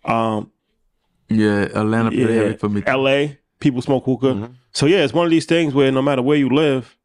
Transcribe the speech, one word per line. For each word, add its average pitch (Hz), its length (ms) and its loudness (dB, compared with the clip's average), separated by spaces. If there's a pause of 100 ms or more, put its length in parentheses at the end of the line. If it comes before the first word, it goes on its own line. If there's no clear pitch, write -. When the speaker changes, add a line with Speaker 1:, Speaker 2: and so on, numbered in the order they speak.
Speaker 1:
Um, 113 480 -4 (760)
Speaker 2:
Yeah, 107 340 2 (120)
Atlanta 110 360 0
pretty 127 120 -2 (120)
Speaker 1:
yeah, 110 80 2
Speaker 2:
heavy 104 140 -2
for 104 120 -4
me 104 140 -2
too. 98 60 -2
Speaker 1:
L 135 200 0
A, 139 280 0 (220)
people 127 240 -2
smoke 131 220 -2
hookah. 131 300 -2
Speaker 3:
Mm-hmm. 113 180 -8 (200)
Speaker 1:
So - 140 0
yeah, 190 160 4
it's 123 100 0
one 170 140 0
of 165 60 2
these 160 140 0
things 165 280 0
where 135 160 4
no 131 120 0
matter 135 200 0
where 147 140 2
you 135 140 0
live 139 420 0 (120)